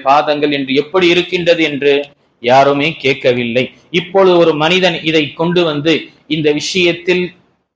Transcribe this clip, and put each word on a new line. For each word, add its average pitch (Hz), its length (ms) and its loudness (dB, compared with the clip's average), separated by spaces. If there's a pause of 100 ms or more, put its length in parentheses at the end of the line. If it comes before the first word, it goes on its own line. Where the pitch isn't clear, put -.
பாதங்கள் 147 520 0
என்று 135 220 -4
எப்படி 170 340 0
இருக்கின்றது 170 540 0
என்று 143 300 0 (500)
யாருமே 139 500 2
கேட்கவில்லை. 127 720 -2 (260)
இப்பொழுது 180 480 2
ஒரு 165 160 4
மனிதன் 170 480 0
இதை 156 300 0
கொண்டு 175 320 -2
வந்து 151 300 0 (320)
இந்த 156 260 -2
விஷயத்தில் 175 720 -2 (520)